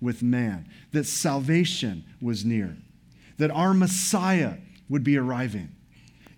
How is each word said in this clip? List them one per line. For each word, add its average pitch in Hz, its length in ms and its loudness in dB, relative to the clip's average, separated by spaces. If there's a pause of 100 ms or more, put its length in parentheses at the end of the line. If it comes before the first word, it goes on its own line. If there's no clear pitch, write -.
with 120 200 -2
man, 120 460 0 (240)
that 147 140 0
salvation 139 960 0 (180)
was 113 220 -2
near, 104 340 -2 (600)
that 151 140 2
our 180 220 2
Messiah 185 840 2 (340)
would 135 140 0
be 143 140 4
arriving. 123 520 -2 (680)